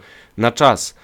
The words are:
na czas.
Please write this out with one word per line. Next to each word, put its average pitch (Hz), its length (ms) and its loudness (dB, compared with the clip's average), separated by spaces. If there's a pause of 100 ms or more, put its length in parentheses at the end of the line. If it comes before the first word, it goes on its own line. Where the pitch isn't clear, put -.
(380)
na 117 140 0
czas. 127 520 0